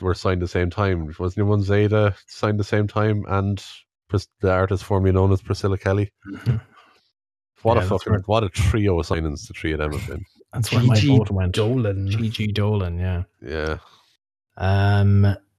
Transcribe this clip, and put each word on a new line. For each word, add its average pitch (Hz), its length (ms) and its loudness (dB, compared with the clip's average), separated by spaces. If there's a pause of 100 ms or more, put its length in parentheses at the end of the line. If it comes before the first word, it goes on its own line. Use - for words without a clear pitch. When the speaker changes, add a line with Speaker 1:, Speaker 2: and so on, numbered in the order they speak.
Speaker 1:
were 92 120 0
signed 92 280 -2
the 87 60 -2
same 90 220 -2
time, 87 500 -2
wasn't 92 160 -4
the 107 80 0
one 104 180 2
Zeta 104 540 2 (100)
signed 107 320 -2
the 104 60 -2
same 104 240 0
time, 107 400 0
and 98 340 0 (460)
Pris-, - 180 -2 (140)
the 95 100 2
artist 92 340 2
formerly 95 280 2
known 95 200 4
as 92 100 2
Priscilla 98 360 -4
Kelly. 101 320 -2 (220)
Speaker 2:
Mm-hmm. 98 240 -2 (1080)
Speaker 1:
What 113 120 2
Speaker 2:
Yeah, 117 40 2
Speaker 1:
a - 40 2
Speaker 2:
that's 95 80 -2
Speaker 1:
fucking, 98 240 -2
Speaker 2:
where 98 120 0
Speaker 1:
what 110 160 2
a 95 60 -2
trio 101 500 2
of 78 80 -2
signings 80 400 -4
the - 80 -18
three 80 180 -6
of 76 60 -4
them 76 140 -2
have 71 160 -8
been. 71 160 -12 (280)
Speaker 2:
That's 113 200 -4
where 113 100 2
my 123 140 6
Speaker 3:
G 107 60 4
G 139 160 6
Speaker 2:
vote 101 120 2
went. 92 240 0
Speaker 3:
Dolan. 107 560 -2
Speaker 2:
G 113 200 -2
G 110 200 -4
Dolan, 101 480 -2
yeah. 90 240 -2 (200)
Speaker 1:
Yeah. 78 340 -4 (800)
Speaker 2:
Um, 101 800 4 (220)